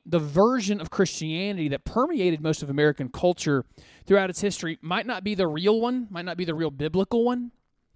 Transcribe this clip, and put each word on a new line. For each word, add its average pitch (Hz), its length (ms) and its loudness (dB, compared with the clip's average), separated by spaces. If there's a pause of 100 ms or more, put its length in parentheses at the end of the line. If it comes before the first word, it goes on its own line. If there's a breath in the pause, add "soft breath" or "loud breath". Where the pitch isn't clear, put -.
the 170 140 2
version 202 640 2
of 160 80 -10
Christianity 165 800 -2
that 139 160 -4
permeated 214 560 0
most 156 200 0
of 143 80 -8
American 143 400 2
culture 151 560 0 (400 soft breath)
throughout 190 240 4
its 175 120 -6
history 180 400 -4
might 180 240 -4
not 208 180 -6
be 208 120 -2
the 185 120 2
real 180 320 2
one, 247 300 -2
might 170 160 -8
not 175 120 -8
be 180 80 -2
the 160 100 -2
real 156 160 -2
biblical 160 520 0
one, 240 280 -2 (440)